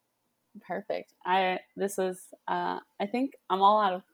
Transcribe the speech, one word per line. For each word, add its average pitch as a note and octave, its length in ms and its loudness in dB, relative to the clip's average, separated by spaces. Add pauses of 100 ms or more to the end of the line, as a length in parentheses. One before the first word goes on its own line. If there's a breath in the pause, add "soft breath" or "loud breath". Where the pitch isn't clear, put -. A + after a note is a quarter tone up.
(600)
Perfect. - 520 -8 (120)
I, F#3 340 2 (160)
this G3 240 -4
is, F#3 340 -4 (140)
uh, F3 320 -2 (200)
I G3 60 -2
think A#3+ 280 -4 (160)
I'm F#3+ 120 0
all G#3 200 8
out F#3+ 120 2
of F#3 100 -8 (100)